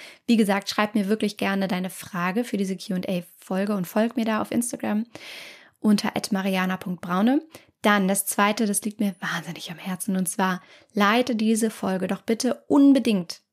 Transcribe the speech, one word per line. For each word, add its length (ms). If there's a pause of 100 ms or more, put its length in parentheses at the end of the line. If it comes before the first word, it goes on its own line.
(260)
wie 100
gesagt, 340
schreib 260
mir 100
wirklich 300
gerne 320
deine 220
Frage 520
für 140
diese 200
Q 180
and 140
A-Folge 680
und 100
folg 300
mir 80
da 180
auf 80
Instagram 560 (720)
unter 380
at 160
mariana 460
punkt 220
braune. 420 (400)
Dann 260
das 180
zweite, 400
das 160
liegt 180
mir 200
wahnsinnig 500
am 80
Herzen, 380
und 120
zwar 320 (320)
leite 420
diese 360
Folge 380
doch 120
bitte 480
unbedingt 720 (120)